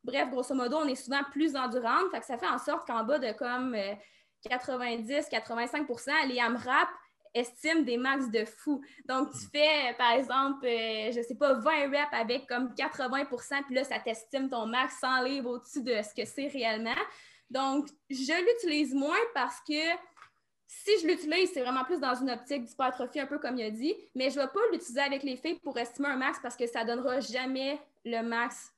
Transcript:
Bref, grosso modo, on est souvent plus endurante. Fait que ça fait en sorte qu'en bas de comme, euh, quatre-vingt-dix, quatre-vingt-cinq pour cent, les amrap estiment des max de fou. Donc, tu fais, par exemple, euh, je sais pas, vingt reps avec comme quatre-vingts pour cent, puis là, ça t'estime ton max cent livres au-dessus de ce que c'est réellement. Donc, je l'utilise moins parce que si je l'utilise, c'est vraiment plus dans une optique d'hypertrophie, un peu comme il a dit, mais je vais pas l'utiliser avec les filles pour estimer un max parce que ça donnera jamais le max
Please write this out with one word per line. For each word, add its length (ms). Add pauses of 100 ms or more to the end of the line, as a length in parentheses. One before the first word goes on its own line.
Bref, 280
grosso 240
modo, 240
on 80
est 80
souvent 360
plus 240
endurante. 560
Fait 100
que 40
ça 140
fait 80
en 100
sorte 300
qu'en 180
bas 140
de 140
comme, 420
euh, 180 (560)
quatre-vingt-dix, 800
quatre-vingt-cinq 580
pour 140
cent, 120 (140)
les 120
amrap 500 (460)
estiment 480
des 160
max 320
de 160
fou. 340 (240)
Donc, 280
tu 80 (120)
fais, 460
par 140
exemple, 520
euh, 480
je 80
sais 140
pas, 180
vingt 380
reps 220
avec 340
comme 260
quatre-vingts 540
pour 160
cent, 220
puis 100
là, 100
ça 140
t'estime 500
ton 160
max 360
cent 200
livres 300
au-dessus 320
de 180
ce 140
que 120
c'est 220
réellement. 480 (540)
Donc, 380 (200)
je 460
l'utilise 400
moins 240 (160)
parce 340
que 60 (960)
si 200 (100)
je 60
l'utilise, 480
c'est 80
vraiment 220
plus 140
dans 160
une 160
optique 340
d'hypertrophie, 560
un 60
peu 120
comme 180
il 80
a 60
dit, 240 (200)
mais 140
je 100
vais 100
pas 120 (100)
l'utiliser 300
avec 220
les 140
filles 240
pour 180
estimer 300
un 80
max 260
parce 140
que 100
ça 180
donnera 360
jamais 600 (240)
le 160
max 580